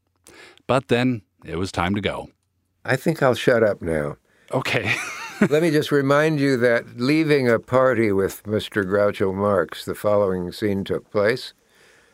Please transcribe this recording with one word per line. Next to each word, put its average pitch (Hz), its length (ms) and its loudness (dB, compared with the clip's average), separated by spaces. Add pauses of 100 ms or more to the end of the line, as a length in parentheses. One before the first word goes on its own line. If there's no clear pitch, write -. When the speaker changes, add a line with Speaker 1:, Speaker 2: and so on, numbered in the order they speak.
(680)
Speaker 1:
But 131 180 0
then 120 360 0 (220)
it 82 120 -10
was 92 160 -6
time 90 240 -2
to 107 40 -2
go. 82 280 -6 (560)
Speaker 2:
I 120 100 0
think 156 260 -2
I'll 127 140 4
shut 117 300 2
up 101 180 0
now. 78 340 -4 (360)
Speaker 1:
Okay. 117 420 -2 (260)
<laughs> - 280 -16
Speaker 2:
Let 151 140 2
me 170 100 2
just 147 180 0
remind 143 480 2
you 139 200 2
that 117 420 0
leaving 147 480 2
a 113 100 4
party 123 540 2
with 95 340 -2
Mister 104 380 -2
Groucho 101 500 0
Marx, 98 520 0
the 92 100 -6
following 95 560 0
scene 98 320 -2
took - 260 -6
place. 110 420 -2 (600)